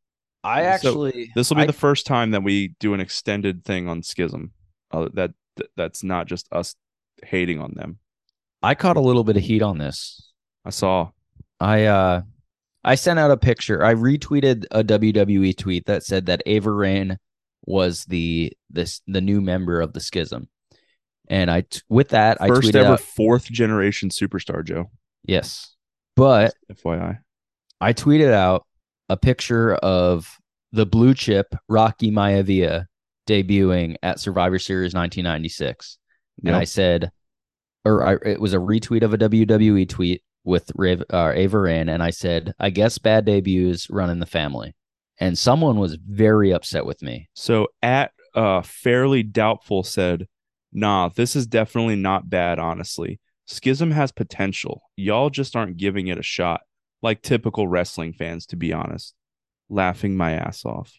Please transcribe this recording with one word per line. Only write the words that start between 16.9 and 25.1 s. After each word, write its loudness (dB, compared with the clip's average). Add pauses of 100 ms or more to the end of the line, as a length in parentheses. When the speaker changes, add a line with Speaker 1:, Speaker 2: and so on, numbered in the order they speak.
Speaker 1:
was -2
the, -4 (180)
this, -6
the -2
new 2
member -2
of -4
the -12
Schism. -8 (800)
And 0
I 0
t-, -12
with 4
that, 4
I 0
Speaker 2:
First 4
Speaker 1:
tweeted 4
Speaker 2:
ever 8
Speaker 1:
out 4
Speaker 2:
fourth 2
generation 0
superstar, -6
Joe. -6 (340)